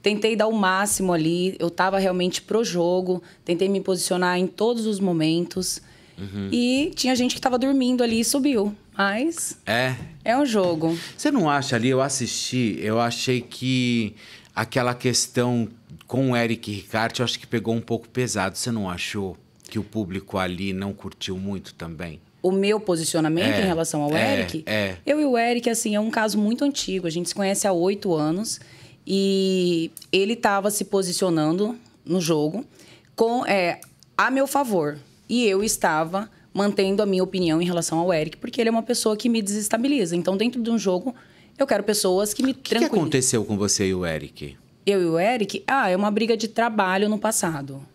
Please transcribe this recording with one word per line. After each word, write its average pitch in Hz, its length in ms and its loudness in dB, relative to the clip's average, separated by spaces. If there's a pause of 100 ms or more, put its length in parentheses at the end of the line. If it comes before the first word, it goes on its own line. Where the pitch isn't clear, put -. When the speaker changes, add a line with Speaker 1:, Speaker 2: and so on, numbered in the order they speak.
Speaker 1:
Tentei 214 320 2
dar 214 100 2
o 220 80 2
máximo 190 580 2
ali. 170 460 0
Eu 170 140 -2
tava 190 260 2
realmente 180 420 0
pro 214 240 0
jogo. 180 560 0 (240)
Tentei 175 240 0
me 196 140 0
posicionar 180 560 0
em 185 80 2
todos 220 400 -2
os 208 140 -2
momentos. 175 840 0 (340)
Speaker 2:
Uhum. 98 360 -6
Speaker 1:
E 254 420 0
tinha 254 220 0
gente 247 180 0
que - 80 -10
tava 254 160 2
dormindo 254 460 2
ali 226 160 2
e 233 40 2
subiu. 233 520 2 (200)
Mas 214 680 -2
Speaker 2:
É? 123 300 0 (280)
Speaker 1:
é 233 140 2
um 294 80 4
jogo. 175 500 0 (220)
Speaker 2:
Você 294 140 2
não 190 180 4
acha 135 280 2
ali, 120 120 2
eu 131 100 4
assisti, 127 800 -2
eu 110 200 0
achei 120 420 0
que 123 720 0 (420)
aquela 123 380 0
questão 120 760 0 (380)
com 131 240 0
o 120 80 2
Eric 113 340 -2
Ricarte, 110 500 -4
eu - 40 2
acho 113 140 -4
que - 80 -20
pegou 113 260 -2
um 113 80 -2
pouco - 260 -6
pesado. 104 480 -2
Você - 160 -6
não 107 160 -4
achou 90 480 -6 (280)
que - 160 -6
o 95 40 -4
público 98 540 -6
ali 92 360 -2
não 98 200 -6
curtiu 95 460 -10
muito 95 340 -8
também? 82 480 -12 (200)
Speaker 1:
O 185 120 2
meu 202 260 2
posicionamento 170 760 0
Speaker 2:
É, 196 80 2
Speaker 1:
em - 40 2
relação 160 340 -2
ao 147 140 0
Speaker 2:
é, 220 240 2
Speaker 1:
Eric? 170 260 -6
Speaker 2:
é. 101 300 -2 (100)
Speaker 1:
Eu 302 140 2
e 302 60 2
o 247 120 2
Eric, 240 320 0
assim, 226 260 -2
é 208 40 2
um 214 100 -2
caso 214 300 0
muito 226 240 2
antigo. 190 420 -2
A 165 40 0
gente 175 180 -4
se - 80 -8
conhece 202 320 0
há 190 60 2
oito 190 420 0
anos 160 460 -2 (440)
e 185 840 2 (180)
ele 202 280 2
tava 202 340 2
se 202 140 -2
posicionando 180 920 0 (280)
no 175 160 0
jogo 160 420 0 (500)
com, 233 320 2
é, 180 360 0 (360)
a 220 140 2
meu 269 160 2
favor. 190 500 0 (300)
E 240 180 2
eu 190 160 4
estava 185 680 0 (240)
mantendo 202 500 2
a - 20 2
minha 185 200 2
opinião 175 360 0
em 180 40 0
relação 170 340 0
ao 180 140 2
Eric, 156 240 -2
porque 240 240 -6
ele 226 80 4
é - 20 2
uma 226 120 0
pessoa 220 340 0
que 226 100 -2
me 226 140 2
desestabiliza. 208 760 0
Então, 180 220 0
dentro 240 260 0
de 233 80 -2
um 233 60 2
jogo, 190 360 0 (440)
eu 277 100 0
quero 202 160 2
pessoas 202 500 2
que - 80 0
me 262 100 6
Speaker 2:
O - 40 -4
que - 60 -20
que - 80 -10
Speaker 1:
tranquilizem. 233 320 2
Speaker 2:
aconteceu 127 420 2
com 104 140 -2
você 101 320 2
e 95 40 0
o 90 120 -2
Eric? 73 500 -6 (300)
Speaker 1:
Eu 196 160 2
e 175 60 2
o 160 120 2
Eric? 214 480 0
Ah, 254 220 2
é 180 80 2
uma 202 120 0
briga 220 280 2
de 220 100 -4
trabalho 214 600 0
no 214 100 -2
passado. 143 760 -4